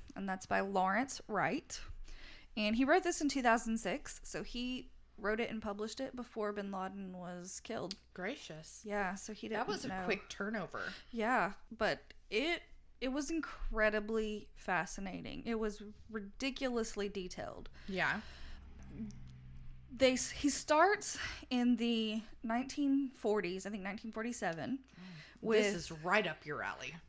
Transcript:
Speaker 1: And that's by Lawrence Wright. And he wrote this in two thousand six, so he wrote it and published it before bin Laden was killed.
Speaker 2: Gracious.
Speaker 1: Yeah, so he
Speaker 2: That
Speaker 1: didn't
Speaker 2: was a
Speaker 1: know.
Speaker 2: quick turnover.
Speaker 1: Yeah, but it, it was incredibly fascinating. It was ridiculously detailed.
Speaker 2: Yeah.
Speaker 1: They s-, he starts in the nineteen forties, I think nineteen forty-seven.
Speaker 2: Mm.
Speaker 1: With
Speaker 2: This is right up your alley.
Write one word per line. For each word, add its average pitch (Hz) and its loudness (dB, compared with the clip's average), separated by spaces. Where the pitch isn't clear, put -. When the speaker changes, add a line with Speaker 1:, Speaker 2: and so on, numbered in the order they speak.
Speaker 1:
And 196 -4
that's 190 -4
by 196 4
Lawrence 196 2
Wright. 196 0
And 214 2
he 262 6
wrote 330 8
this - 2
in 294 2
two 277 0
thousand 226 6
six, 208 -2
so - -4
he 247 -6
wrote 214 0
it 226 0
and 220 -6
published 208 -4
it 262 -4
before 220 -4
bin 202 -4
Laden 190 -6
was 180 -8
killed. 190 -4
Speaker 2:
Gracious. 180 -8
Speaker 1:
Yeah, 202 0
so 208 -8
he 214 -8
Speaker 2:
That 220 0
Speaker 1:
didn't 269 0
Speaker 2:
was 403 -2
a - -2
Speaker 1:
know. 190 -4
Speaker 2:
quick - 0
turnover. 196 -4
Speaker 1:
Yeah, 220 4
but 185 2
it, 294 2
it 254 0
was 277 0
incredibly 214 0
fascinating. 180 -4
It 226 0
was 208 -2
ridiculously 226 -2
detailed. - -6
Speaker 2:
Yeah. 180 2
Speaker 1:
They 254 8
s-, 254 2
he - 2
starts 349 6
in 247 6
the 220 2
nineteen 269 2
forties, 190 0
I 202 -4
think 202 -6
nineteen 214 -6
forty-seven. 220 0
Speaker 2:
Mm. - -16
Speaker 1:
With 214 6
Speaker 2:
This 202 4
is 165 -4
right 180 4
up 156 -4
your 139 -4
alley. 127 -6